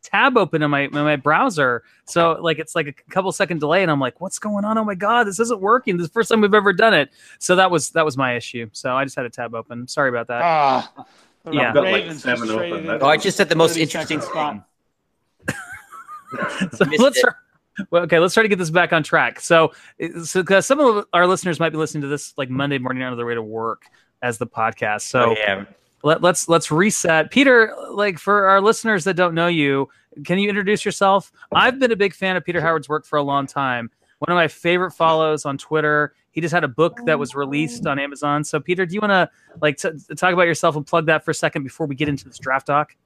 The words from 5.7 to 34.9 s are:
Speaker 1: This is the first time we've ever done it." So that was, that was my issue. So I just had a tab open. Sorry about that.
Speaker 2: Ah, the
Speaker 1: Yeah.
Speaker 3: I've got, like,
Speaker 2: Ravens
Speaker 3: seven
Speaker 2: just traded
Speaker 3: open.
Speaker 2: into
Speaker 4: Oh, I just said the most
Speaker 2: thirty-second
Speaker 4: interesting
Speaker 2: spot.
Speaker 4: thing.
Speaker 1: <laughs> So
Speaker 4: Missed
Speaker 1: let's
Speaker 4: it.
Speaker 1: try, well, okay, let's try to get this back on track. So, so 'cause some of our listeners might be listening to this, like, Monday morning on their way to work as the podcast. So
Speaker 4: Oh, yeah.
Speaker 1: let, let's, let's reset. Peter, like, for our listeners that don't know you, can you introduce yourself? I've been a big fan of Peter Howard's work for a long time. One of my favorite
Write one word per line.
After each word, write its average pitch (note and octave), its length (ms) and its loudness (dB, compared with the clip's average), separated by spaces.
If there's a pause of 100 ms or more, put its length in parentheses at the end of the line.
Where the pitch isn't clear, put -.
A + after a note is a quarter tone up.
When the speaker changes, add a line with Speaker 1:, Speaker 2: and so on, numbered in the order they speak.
Speaker 1:
This F3 80 -2
is D#3 40 -8
the - 40 -20
first A3+ 160 0
time A3+ 100 4
we've G3+ 140 4
ever G3+ 180 4
done G#3+ 220 4
it." D3 160 2 (300)
So F#3 180 2
that F#3 120 4
was, E3 220 0
that E3 140 2
was C#3+ 100 -4
my B2+ 220 0
issue. A#2 340 -10
So B2+ 240 -4
I C3+ 80 0
just C3+ 140 -8
had C3 80 -6
a A#2 40 -8
tab A#2 240 -10
open. A#2+ 360 -12
Sorry C#3+ 180 0
about A#2 200 -2
that. A#2+ 140 -4
Speaker 2:
Ah, C#3 640 0 (380)
the E3 80 -12
Speaker 1:
Yeah. C#3 180 0
Speaker 3:
I've A2 40 -4
got, D3 100 4
like, F#3 120 0
Speaker 2:
Ravens D#3+ 280 -6
Speaker 3:
seven A#2+ 240 -4
Speaker 2:
just A2 100 -2
traded - 220 -4
Speaker 3:
open. - 120 -10
Speaker 2:
into A#2+ 140 0
Speaker 4:
Oh, C#3 40 6
I D#3 80 6
just F#3+ 180 -2
said - 140 0
the E3 60 0
most E3 180 4
Speaker 2:
thirty-second D#3+ 400 -4
Speaker 4:
interesting D3 80 -4
Speaker 2:
spot. D3+ 320 -6
Speaker 4:
thing. G2+ 100 -14 (920)
Speaker 1:
<laughs> - 1200 -10
So G3 120 -16
Speaker 4:
Missed D#3 180 -2
Speaker 1:
let's C4+ 140 2
Speaker 4:
it. B3+ 40 2
Speaker 1:
try, B3 100 2 (600)
well, F3 120 0
okay, E3+ 140 0
let's F3 160 2
try A3+ 80 2
to A3 80 2
get G3+ 80 0
this E3+ 140 -4
back E3+ 200 2
on D#3+ 120 0
track. C3+ 360 -2
So, D#3+ 320 4 (520)
so F#3 200 -2
'cause F#3 220 2
some C#4 140 2
of A3+ 340 4
our F3 140 4
listeners F3+ 320 0
might E3 100 0
be D#3 80 -8
listening D#3 240 -4
to C#3 60 -6
this, C#3+ 300 -8
like, C3+ 120 -6
Monday C#3 300 -2
morning B2+ 240 -6
on B2+ 120 -6
their A#2 120 -6
way A#2 80 -2
to A#2 80 -4
work A2 420 -8 (380)
as A#2+ 160 -4
the A#2+ 80 -4
podcast. A2 540 -4
So B2 280 2
Speaker 4:
Oh, A2 80 2
yeah. G2+ 280 -2 (360)
Speaker 1:
let, D#3 220 2
let's, F3 260 2
let's E3 220 2
reset. D#3+ 580 2
Peter, B3 460 6 (160)
like, G3+ 260 -2
for G3+ 300 2
our G3 140 6
listeners G#3+ 420 2
that F#3+ 120 0
don't F3 200 2
know E3 100 2
you, C#3+ 440 2 (360)
can F3+ 140 0
you G3+ 100 0
introduce G3+ 340 0
yourself? G3 480 0 (200)
I've A3+ 260 2
been B3+ 140 2
a A3+ 40 0
big G3+ 200 0
fan F#3 200 -2
of F3 80 -4
Peter F3 180 -2
Howard's D#3 280 0
work D3+ 160 -4
for D#3 120 -2
a D3 60 2
long C#3 220 0
time. B2+ 460 -4 (260)
One D#3+ 140 -4
of F3 40 2
my E3 120 4
favorite F3 460 -2